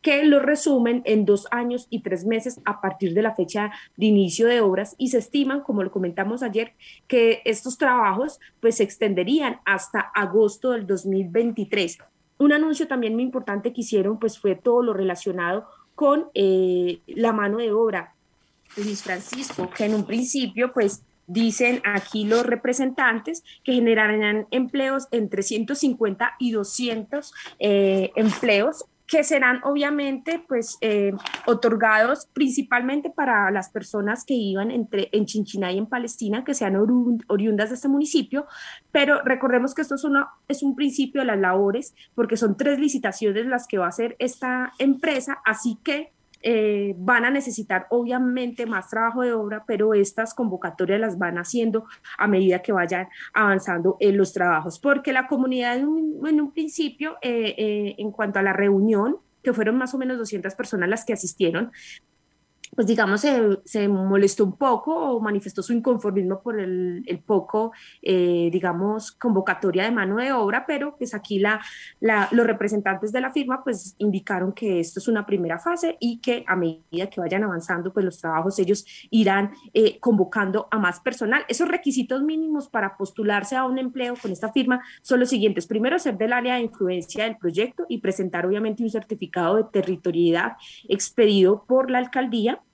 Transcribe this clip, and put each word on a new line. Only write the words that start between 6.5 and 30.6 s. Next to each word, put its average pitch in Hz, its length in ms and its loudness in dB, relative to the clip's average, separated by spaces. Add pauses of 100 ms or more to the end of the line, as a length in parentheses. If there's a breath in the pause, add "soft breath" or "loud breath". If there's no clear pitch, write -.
que 226 400 4
estos 226 320 0
trabajos, 247 640 2 (200 loud breath)
pues, 226 180 2
se 214 60 4
extenderían 226 840 0
hasta 196 340 0
agosto 208 720 0
del 220 160 -4
dos 185 180 -2
mil 190 240 0
veintitrés. 202 680 -2 (400)
Un 294 140 8
anuncio 311 340 2
también 233 260 -2
muy 233 80 0
importante 247 500 -4
que 247 100 -8
hicieron, 208 360 0
pues, 220 220 -4
fue 190 160 0
todo 240 260 2
lo 226 120 0
relacionado 185 760 -2 (260 loud breath)
con, 294 400 2
eh, 185 720 2
la 226 280 0
mano 208 260 0
de 226 120 -2
obra. 208 440 0 (640)
Luis 208 260 -4
Francisco, 190 680 -6
que - 160 -2
en 214 80 0
un 208 140 -2
principio, 247 680 -2
pues, 208 300 0 (280)
dicen 226 540 2
aquí 202 400 -2
los 226 180 4
representantes 254 1000 0 (200 loud breath)
que 262 100 0
generarán 214 760 2
empleos 269 640 -2
entre 202 320 -2
ciento 233 320 -2
cincuenta 233 640 0
y 247 100 -2
doscientos, 220 840 -4 (240 loud breath)
eh, 196 560 2
empleos 220 680 2 (200)
que 302 180 2
serán 262 400 2
obviamente, 285 840 -2
pues, 233 340 -4